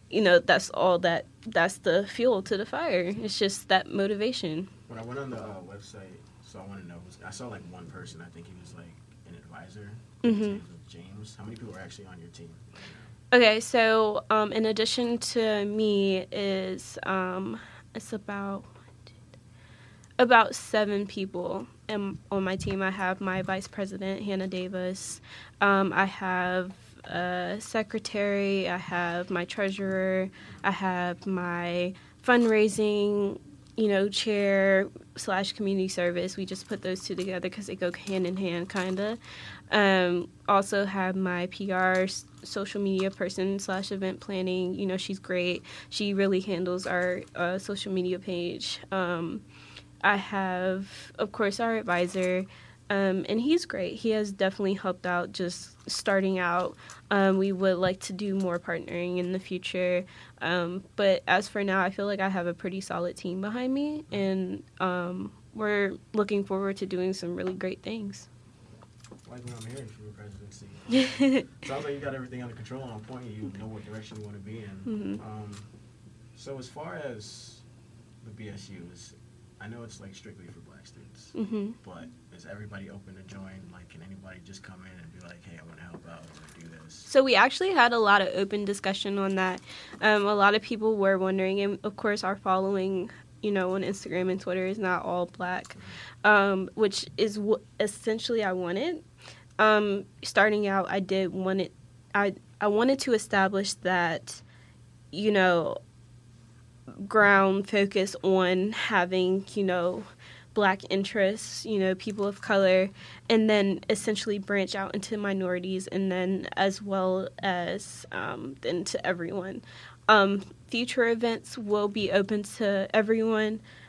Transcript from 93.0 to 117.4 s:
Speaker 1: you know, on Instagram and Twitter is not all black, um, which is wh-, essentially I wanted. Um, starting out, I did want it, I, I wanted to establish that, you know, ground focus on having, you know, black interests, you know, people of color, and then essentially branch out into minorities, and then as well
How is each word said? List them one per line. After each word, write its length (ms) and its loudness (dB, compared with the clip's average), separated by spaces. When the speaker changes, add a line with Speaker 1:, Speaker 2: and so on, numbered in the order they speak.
Speaker 1:
you 120 0
know, 240 2
on 60 -2
Instagram 500 -2
and 80 -4
Twitter 260 -2
is 120 -4
not 260 0
all 220 -2
black, 500 -8
um, 500 6
which 320 0
is 220 0
wh-, 240 2
essentially 640 -2
I 100 0
wanted. 520 -4
Um, 460 6
starting 420 4
out, 240 2
I 80 0
did 340 0
want 280 0
it, 120 -4
I, 180 2
I 60 2
wanted 340 4
to 120 -2
establish 640 2
that, 680 -2
you 180 0
know, 460 4
ground 640 6
focus 540 2
on 500 4
having, 720 2
you 100 0
know, 400 0
black 260 4
interests, 720 0
you 140 -2
know, 160 2
people 320 -4
of 160 -6
color, 480 6
and 180 6
then 400 4
essentially 500 0
branch 360 0
out 200 -4
into 220 -4
minorities, 680 -2
and 260 0
then 340 0
as 260 2
well 460 0